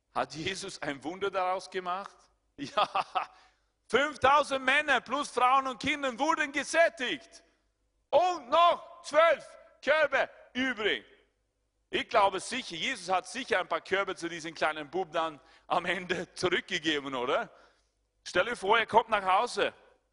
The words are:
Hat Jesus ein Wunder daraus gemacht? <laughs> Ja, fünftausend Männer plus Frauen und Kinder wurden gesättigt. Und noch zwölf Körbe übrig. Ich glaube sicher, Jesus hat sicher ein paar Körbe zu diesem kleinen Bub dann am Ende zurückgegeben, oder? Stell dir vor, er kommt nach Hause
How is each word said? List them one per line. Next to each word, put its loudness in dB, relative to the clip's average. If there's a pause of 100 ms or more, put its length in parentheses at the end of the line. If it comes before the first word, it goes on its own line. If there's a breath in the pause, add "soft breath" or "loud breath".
(140)
Hat -4
Jesus -10
ein -8
Wunder -6
daraus -4
gemacht? -8
<laughs> -20 (300)
Ja, 0 (1000 soft breath)
fünftausend 2
Männer 2
plus -4
Frauen 2
und -8
Kinder -2
wurden 0
gesättigt. -2 (680)
Und 2
noch 2
zwölf 2 (340)
Körbe 2 (240)
übrig. -2 (840)
Ich -4
glaube 4
sicher, -8
Jesus -6
hat -2
sicher -2
ein -4
paar -2
Körbe -2
zu -8
diesem -10
kleinen -2
Bub -4
dann -4 (260 soft breath)
am 0
Ende -4
zurückgegeben, -2
oder? -2 (720 soft breath)
Stell 2
dir -4
vor, 4
er 2
kommt 4
nach 0
Hause 2 (400)